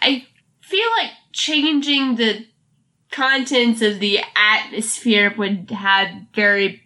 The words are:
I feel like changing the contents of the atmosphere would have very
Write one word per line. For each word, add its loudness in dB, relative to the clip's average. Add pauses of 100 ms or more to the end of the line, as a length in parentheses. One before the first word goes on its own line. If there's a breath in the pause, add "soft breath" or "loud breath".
I 0 (340)
feel -2 (100)
like -4 (220)
changing 0
the -2 (680)
contents 0
of 0
the 0 (160)
atmosphere 0
would -4
have 0 (260)
very 0